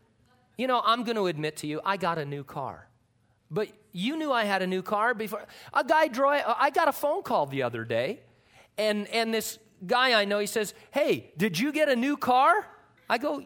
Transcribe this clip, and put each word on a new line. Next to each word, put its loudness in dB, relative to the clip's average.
You -2
know, 2
I'm 2
gonna -2
admit -4
to -8
you, -4
I -2
got -2
a -6
new -10
car. -10
But -2
you -4
knew -2
I 2
had 2
a -2
new -2
car 0
before. -8
A 2
guy 4
dri-, 2
I 2
got 2
a 2
phone -2
call 0
the -2
other -2
day, -2
and, 0
and 0
this -4
guy 4
I 6
know, 0
he -2
says, -2
"Hey, 0
did 0
you 0
get 2
a 4
new 0
car?" 4
I 2
go, -4